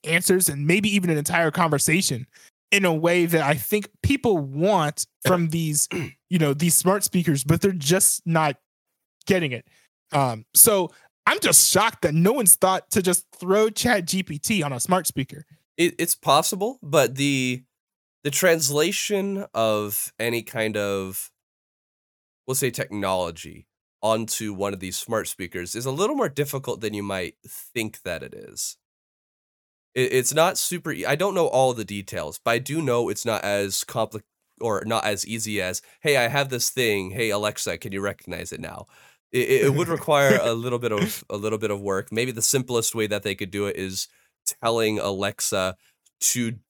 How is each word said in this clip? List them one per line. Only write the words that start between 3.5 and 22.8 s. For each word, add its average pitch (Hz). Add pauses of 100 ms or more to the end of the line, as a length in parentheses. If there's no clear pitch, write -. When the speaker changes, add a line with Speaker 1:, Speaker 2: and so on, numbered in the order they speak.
Speaker 1:
think 202 (160)
people 240
want 151 (100)
Speaker 2:
<clears throat> -
Speaker 1:
from 175
these, 156 (420)
you 180
know, 147
these 156
smart 190
speakers, 156
but 160
they're 196
just 170
not 156 (680)
getting 170
it. 113 (460)
Um, 123
so 196 (340)
I'm 320
just -
shocked 214
that 156
no 175
one's 247
thought 185
to 214
just 180
throw 202
Chat 214
G 185
P 147
T -
on 143
a 120
smart 180
speaker. 147 (320)
Speaker 2:
It, 170
it's -
possible, 180
but 143
the, 131 (640)
the 143
translation 185
of 107
any 117
kind 110
of, 98 (1160)
we'll 131
say, 131
technology 95 (340)